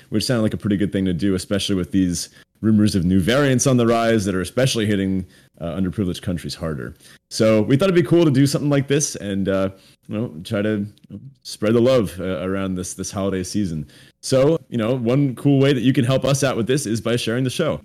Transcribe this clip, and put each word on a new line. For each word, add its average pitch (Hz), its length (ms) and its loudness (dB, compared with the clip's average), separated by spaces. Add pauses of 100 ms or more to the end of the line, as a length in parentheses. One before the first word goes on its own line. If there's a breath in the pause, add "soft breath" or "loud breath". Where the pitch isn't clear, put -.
which 104 160 -2
sounded 117 180 0
like 104 100 0
a 95 40 -6
pretty 104 180 -2
good 95 160 -2
thing 98 140 -2
to 90 80 0
do, 92 220 0
especially 98 400 -4
with 90 160 -4
these 90 380 0 (300 loud breath)
rumors 104 360 2
of 85 100 0
new 92 160 2
variants 127 440 2
on 131 120 4
the 117 100 2
rise 113 380 2
that 95 100 -2
are 92 60 -2
especially 117 440 -2
hitting, 95 400 -2 (360 soft breath)
uh, 82 60 -6
underprivileged 90 540 -4
countries 80 320 -6
harder. 71 400 -10 (360 loud breath)
So 110 320 2
we 123 160 2
thought 190 80 2
it'd 190 100 2
be 175 80 4
cool 170 220 4
to 151 60 4
do 139 140 4
something 143 240 -2
like 139 200 0
this 147 260 -2
and, 98 320 -4
uh, 95 220 0 (400 soft breath)
you 107 80 -6
know, 110 160 -6 (100)
try 104 180 -4
to 104 240 -2 (580)
spread 107 320 0
the 120 40 6
love, 117 400 2
uh, 90 260 -4
around 95 300 -2
this, 90 200 -8
this 95 140 -10
holiday 95 340 -4
season. 82 440 -4 (320 loud breath)
So, 139 480 2
you 123 100 -6
know, 113 180 0
one 127 400 0
cool 139 260 4
way 139 100 4
that 127 100 0
you 127 120 4
can 131 100 2
help 131 220 0
us 139 180 0
out 117 140 0
with 113 100 -2
this 131 180 0
is 107 140 -2
by 113 160 -2
sharing 120 300 -2
the 127 40 -2
show. 123 360 -4